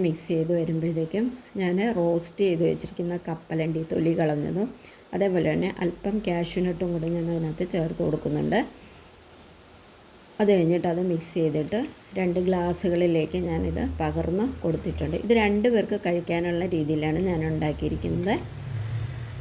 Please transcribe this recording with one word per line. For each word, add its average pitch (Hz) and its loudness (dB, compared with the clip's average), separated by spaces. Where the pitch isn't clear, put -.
മിക്സ് 160 -2
ചെയ്ത് 160 0
വരുമ്പോഴത്തേക്കും 160 0
ഞാൻ 180 2
റോസ്റ്റ് 170 0
ചെയ്ത് 170 2
വെച്ചിരിക്കുന്ന 175 -4
കപ്പലണ്ടി 160 -2
തൊലി 165 2
കളഞ്ഞതും 156 0
അതേപോലെ 180 2
തന്നെ 170 0
അല്പം 180 -2
കാഷ്യൂ 170 0
നട്ടും 175 -2
കൂടി 165 -2
ഞാൻ 165 -2
അതിനകത്ത് 165 -2
ചേർത്ത് 160 0
കൊടുക്കുന്നുണ്ട്. 151 0
അത് 208 6
കഴിഞ്ഞിട്ട് 175 4
അത് 170 0
മിക്സ് 165 -2
ചെയ്തിട്ട് 156 2
രണ്ട് 180 2
ഗ്ലാസ്സുകളിലേക്ക് 175 2
ഞാനിത് 165 0
പകർന്ന് 165 0
കൊടുത്തിട്ടുണ്ട്. 165 -2
ഇത് 214 4
രണ്ട് 208 4
പേർക്ക് 208 2
കഴിക്കാനുള്ള 175 0
രീതിയിലാണ് 156 0
ഞാൻ 170 0
ഉണ്ടാക്കിയിരിക്കുന്നത്. 160 -2